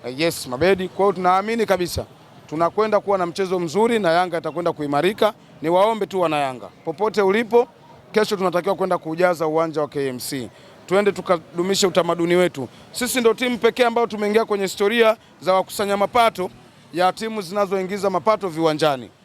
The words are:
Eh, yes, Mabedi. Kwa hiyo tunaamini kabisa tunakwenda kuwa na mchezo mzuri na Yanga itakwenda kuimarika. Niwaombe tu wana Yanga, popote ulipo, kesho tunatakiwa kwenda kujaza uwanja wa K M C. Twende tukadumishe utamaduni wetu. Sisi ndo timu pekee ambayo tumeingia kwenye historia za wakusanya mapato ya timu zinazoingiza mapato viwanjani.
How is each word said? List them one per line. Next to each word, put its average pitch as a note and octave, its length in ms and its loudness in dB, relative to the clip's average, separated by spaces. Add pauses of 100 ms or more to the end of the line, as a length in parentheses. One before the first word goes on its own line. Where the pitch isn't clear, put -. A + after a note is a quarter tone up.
Eh, B2+ 160 -10
yes, E3 260 -2
Mabedi. F3 420 0
Kwa - 160 -2
hiyo G3+ 80 2
tunaamini F#3+ 540 0
kabisa F3 380 -2 (420)
tunakwenda G3 540 0
kuwa G3 180 0
na F3+ 80 0
mchezo F#3 320 -4
mzuri G3+ 400 0
na F#3+ 120 2
Yanga E3+ 280 0
itakwenda D#3+ 340 -4
kuimarika. D3+ 600 0 (300)
Niwaombe G3 440 2
tu F#3 140 -4
wana D#3+ 160 0
Yanga, C3 300 -4 (180)
popote G3 380 -2
ulipo, A3 460 2 (440)
kesho G#3+ 240 0
tunatakiwa F3+ 380 0
kwenda F3+ 240 0
kujaza E3 480 0
uwanja D#3 340 0
wa D3 80 -2
K C#3 200 -4
M B2+ 120 -6
C. B2 280 -8 (380)
Twende G3 260 2
tukadumishe F3+ 760 -2
utamaduni E3+ 500 2
wetu. E3+ 320 0 (240)
Sisi B3 280 -4
ndo A3+ 140 4
timu B3 240 -2
pekee A#3 260 2
ambayo A#3 220 2
tumeingia G#3 380 0
kwenye G3+ 200 -2
historia A3 520 2 (240)
za F3 140 2
wakusanya G3+ 420 0
mapato G3+ 540 2 (440)
ya F3+ 180 2
timu A3 300 -6
zinazoingiza F#3+ 680 -2
mapato G3 380 0
viwanjani. D3+ 640 0 (140)